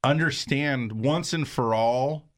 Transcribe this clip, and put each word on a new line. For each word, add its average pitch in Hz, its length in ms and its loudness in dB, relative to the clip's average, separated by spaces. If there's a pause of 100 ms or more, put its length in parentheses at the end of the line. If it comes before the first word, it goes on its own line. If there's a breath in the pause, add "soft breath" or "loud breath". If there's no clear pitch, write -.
understand 139 880 0
once 143 400 -2
and 160 140 -2
for 113 260 0
all 127 520 0 (120)